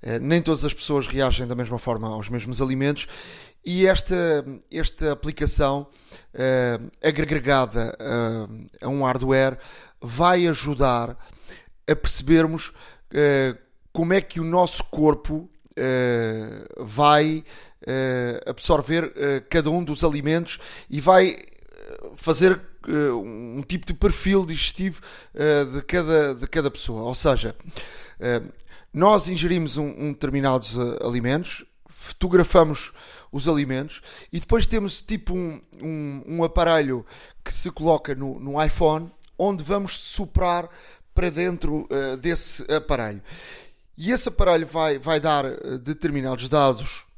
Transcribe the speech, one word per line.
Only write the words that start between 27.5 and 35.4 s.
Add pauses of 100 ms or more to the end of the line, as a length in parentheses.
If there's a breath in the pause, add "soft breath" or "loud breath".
eh, (520 soft breath)
nós
ingerimos
um,
um
determinados,
eh,
alimentos, (220)
fotografamos (400 loud breath)
os
alimentos (320 loud breath)
e
depois
temos
tipo
um, (200)